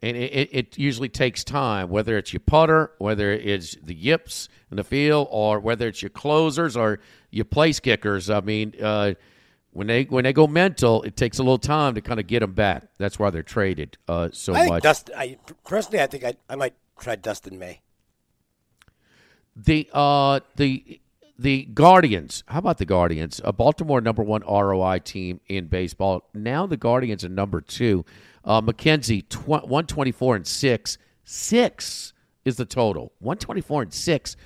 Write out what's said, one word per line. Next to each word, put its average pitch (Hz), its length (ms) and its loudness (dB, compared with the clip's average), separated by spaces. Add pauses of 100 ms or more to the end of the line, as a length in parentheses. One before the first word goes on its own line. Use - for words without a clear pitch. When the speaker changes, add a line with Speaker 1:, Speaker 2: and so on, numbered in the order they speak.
Speaker 1:
and 120 160 -6
it, 123 160 -6
it, 139 200 -2
it 127 260 -6
usually 131 320 -2
takes - 340 -2
time, 107 460 -2
whether 107 260 0
it's - 160 -6
your - 80 -6
putter, 160 580 4
whether 101 340 0
it's 101 500 -4
the 80 120 -10
yips 120 540 -2 (220)
in 95 80 -8
the 101 60 -2
field, 147 460 0
or 107 300 0
whether 113 280 -2
it's 101 120 -10
your 98 80 -8
closers 151 680 0
or 110 260 0 (300)
your 92 140 -4
place 151 340 2
kickers. 101 520 0
I 104 100 0
mean, 107 320 -4 (100)
uh, 104 300 0 (600)
when 101 160 -6
they, 120 160 2
when 131 200 0
they 135 80 2
go 156 140 8
mental, 147 560 4
it - 160 -10
takes 120 200 -2
a 135 40 0
little 127 160 4
time 143 380 0
to 107 40 -6
kinda 110 220 -4
get 113 200 0
'em 98 120 -2
back. 98 300 0 (120)
That's 98 220 -6
why 104 100 2
they're 82 140 -4
traded, 90 560 -4 (100)
uh, 85 240 -2
so - 220 -6
Speaker 2:
I 85 60 4
think 175 100 4
Speaker 1:
much. 85 140 0
Speaker 2:
Dust-, - 300 2
I, 131 220 -8 (300)
personally, 208 360 -2
I 139 40 0
think 127 180 -8
I, 123 100 -4 (140)
I 120 80 -12
might 135 160 -4 (260)
try 120 180 -6
Dustin 98 420 -10
May. 90 240 -18 (1700)
Speaker 1:
The, 151 380 0
uh, 139 480 2 (160)
the, 135 440 -2 (380)
the 135 260 0
Guardians. 135 840 6
How 135 120 -6
about 180 200 -2
the 98 60 -4
Guardians? 82 600 0
A 101 80 0
Baltimore 139 480 2
number 113 220 -2
one 104 200 -2
R 101 320 2
O 92 80 0
I 92 160 2
team 90 500 -10
in 95 180 -6
baseball. 92 680 -4
Now 123 320 -4
the 170 100 -4
Guardians 117 480 -2
are 90 60 -8
number 92 300 -4
two. 98 440 0 (400)
Uh, 110 160 2
McKenzie, 117 680 0
tw-, - 380 -4
one 147 200 -2
twenty-four 127 500 0
and 87 100 -6
six. - 520 -2 (260)
Six - 880 -2 (320)
is 123 120 -2
the 123 80 -4
total. 101 540 -2
One 139 200 -6
twenty-four 151 440 -6
and 87 100 -10
six - 540 -2